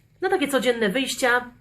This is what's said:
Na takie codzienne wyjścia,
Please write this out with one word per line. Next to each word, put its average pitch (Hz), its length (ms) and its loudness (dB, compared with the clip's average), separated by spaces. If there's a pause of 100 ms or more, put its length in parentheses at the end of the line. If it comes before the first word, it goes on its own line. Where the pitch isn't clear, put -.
(200)
Na 370 100 0
takie 330 180 0
codzienne 240 400 0
wyjścia, 247 640 0 (100)